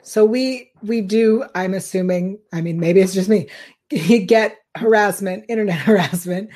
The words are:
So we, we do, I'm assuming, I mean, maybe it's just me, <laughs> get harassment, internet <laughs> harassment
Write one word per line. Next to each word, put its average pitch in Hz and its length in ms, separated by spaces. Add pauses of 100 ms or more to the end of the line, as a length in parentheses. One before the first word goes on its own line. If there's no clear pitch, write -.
So - 220
we, 254 460 (120)
we 226 180
do, 220 440 (120)
I'm 185 180
assuming, 185 640 (140)
I 165 80
mean, 170 180
maybe 175 220
it's 185 140
just 185 140
me, 208 200 (420)
<laughs> - 0
get 214 680 (180)
harassment, 208 720
internet 220 260
<laughs> 151 60
harassment 180 760